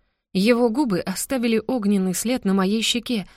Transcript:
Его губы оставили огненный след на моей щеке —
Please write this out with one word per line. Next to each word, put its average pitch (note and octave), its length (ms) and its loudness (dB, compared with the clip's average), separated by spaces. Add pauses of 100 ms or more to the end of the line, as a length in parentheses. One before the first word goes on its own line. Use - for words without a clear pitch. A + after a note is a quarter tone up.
(340)
Его A#3 360 2
губы A3 300 0
оставили A3+ 680 -2
огненный G3+ 480 0
след - 320 -2
на F#3+ 80 2
моей G3 280 2
щеке — A3 560 -2